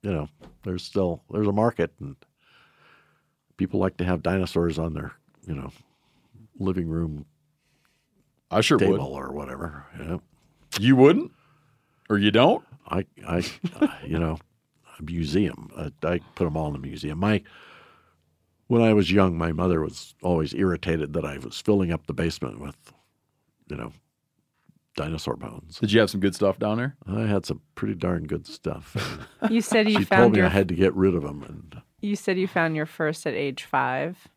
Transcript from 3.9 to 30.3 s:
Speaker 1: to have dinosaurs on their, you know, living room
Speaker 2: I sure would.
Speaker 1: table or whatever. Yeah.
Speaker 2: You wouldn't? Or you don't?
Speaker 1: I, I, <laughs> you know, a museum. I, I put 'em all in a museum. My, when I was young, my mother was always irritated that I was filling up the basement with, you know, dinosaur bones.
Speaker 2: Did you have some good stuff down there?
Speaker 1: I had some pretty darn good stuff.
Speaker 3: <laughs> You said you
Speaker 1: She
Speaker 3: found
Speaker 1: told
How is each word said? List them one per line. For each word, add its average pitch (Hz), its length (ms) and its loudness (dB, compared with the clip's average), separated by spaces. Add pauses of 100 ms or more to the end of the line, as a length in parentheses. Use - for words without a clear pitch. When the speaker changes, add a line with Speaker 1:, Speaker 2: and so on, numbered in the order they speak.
Speaker 1:
to 90 80 -2
have 90 160 0
dinosaurs 85 560 0
on 80 160 -4
their, 76 200 -8 (340)
you 82 80 -6
know, 67 160 -10 (880)
living 92 280 -2
room 80 380 -4 (1300)
Speaker 2:
I 95 100 2
sure 123 160 4
would. - 80 4
Speaker 1:
table - 280 0
or 67 180 -10
whatever. 71 540 -10 (140)
Yeah. 80 180 -8 (600)
Speaker 2:
You 123 160 6
wouldn't? 170 360 8 (800)
Or 104 80 2
you 101 140 4
don't? 127 320 6 (240)
Speaker 1:
I, 92 180 -4 (220)
I, 165 160 -2 (320)
<laughs> - 300 -2
you 80 140 -2
know, 80 180 -2 (600)
a 78 40 -12
museum. 82 760 -2
I, 76 140 -8 (160)
I 87 120 0 (160)
put 90 100 0
'em 76 100 -2
all 78 140 -2
in 73 60 -6
a 69 40 -8
museum. 76 400 -8
My, 104 220 2 (1300)
when 117 140 4
I 113 120 6
was 92 180 4
young, 92 260 4
my 82 140 0
mother 85 300 0
was - 400 -8
always 82 320 0
irritated 82 600 -2
that 80 120 -2
I 71 140 -8
was 62 200 -12
filling 95 320 2
up 80 140 -4
the 78 80 -8
basement 67 460 -4
with, 73 160 -12 (960)
you 69 80 -10
know, 58 140 -10 (1040)
dinosaur - 400 -6
bones. - 440 -16
Speaker 2:
Did 104 120 0
you 110 80 8
have 107 100 4
some 101 120 -4
good 95 140 0
stuff 98 240 0
down 107 180 -2
there? 131 180 -4 (120)
Speaker 1:
I 104 140 -4
had 104 240 0
some - 160 -8 (140)
pretty 107 200 -4
darn 85 320 -2
good 82 200 -6
stuff. - 480 -10 (460)
Speaker 3:
<laughs> 220 80 0
You 226 120 2
said 214 280 2
you 208 100 4
Speaker 1:
She - 60 2
Speaker 3:
found 190 160 4
Speaker 1:
told 143 120 8